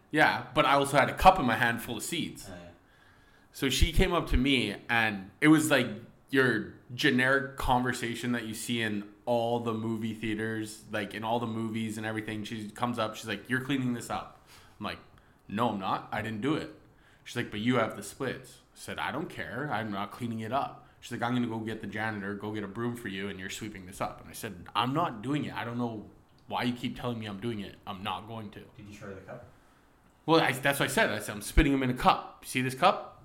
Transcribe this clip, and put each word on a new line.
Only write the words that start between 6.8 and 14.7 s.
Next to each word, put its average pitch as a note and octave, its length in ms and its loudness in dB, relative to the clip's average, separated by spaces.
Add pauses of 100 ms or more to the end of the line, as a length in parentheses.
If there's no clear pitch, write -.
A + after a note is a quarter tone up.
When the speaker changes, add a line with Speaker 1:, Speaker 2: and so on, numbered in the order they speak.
Speaker 1:
generic C3 640 2
conversation B2 760 0
that A#2 140 -2
you A2 80 -6
see A#2 280 -2
in G#2 220 0 (220)
all A#2+ 340 2
the A2+ 140 -2
movie A2 400 -2
theaters, A2 720 -4 (100)
like, G#2 200 -4
in G#2+ 120 -6
all A#2 140 2
the A#2 80 -4
movies A2 500 -4
and A2 100 -6
everything. A2 380 -4
She A2 240 -8
comes A#2+ 280 -4
up, G#2+ 180 0
she's - 120 -12
like, G2+ 220 -6
"You're B2+ 120 2
cleaning C3 320 0
this A#2 160 -8
up." F#2+ 300 -6 (400)